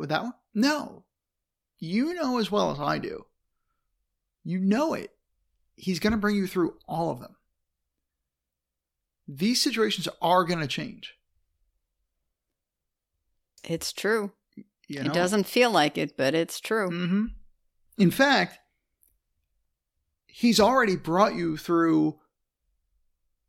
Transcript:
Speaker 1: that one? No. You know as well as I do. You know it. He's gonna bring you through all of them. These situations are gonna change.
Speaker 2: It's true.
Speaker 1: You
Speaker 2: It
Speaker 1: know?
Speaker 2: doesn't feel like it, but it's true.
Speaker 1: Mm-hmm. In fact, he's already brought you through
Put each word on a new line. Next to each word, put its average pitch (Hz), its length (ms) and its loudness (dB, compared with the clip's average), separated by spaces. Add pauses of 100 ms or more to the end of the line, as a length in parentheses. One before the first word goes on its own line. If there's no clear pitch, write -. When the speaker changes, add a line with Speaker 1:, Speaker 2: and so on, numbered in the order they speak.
Speaker 1:
that 156 160 -2
one? 240 120 -10 (200)
No. 285 500 -2 (760)
You 233 360 -2
know 262 240 -2
as 214 120 -2
well 196 200 0
as 139 100 -8
I 151 180 -2
do. - 280 -10 (1160)
You 170 160 -4
know 214 340 2
it. - 160 -8 (680)
He's 185 240 -4
gonna 214 160 2
bring 208 200 0
you 190 100 0
through 180 300 -2 (100)
all 160 240 -4
of 127 100 -8
them. - 160 -20 (1900)
These 175 340 0
situations 214 460 -2 (120)
are 175 240 4
gonna 165 220 -2
change. - 480 -10 (2500)
Speaker 2:
It's 165 280 -6
true. 208 400 -2 (560)
Speaker 1:
You 139 120 -10
Speaker 2:
It 127 60 -4
Speaker 1:
know? 135 60 -2
Speaker 2:
doesn't 180 340 2
feel 240 240 2
like 151 260 2
it, 156 200 -4
but 139 180 0
it's 165 260 -4
true. 214 300 -2
Speaker 1:
Mm-hmm. 180 340 -2 (720)
In 180 120 6
fact, 254 480 2 (1700)
he's 233 340 2
already 220 360 4
brought 185 380 2
you 165 220 -4
through 160 640 2 (1300)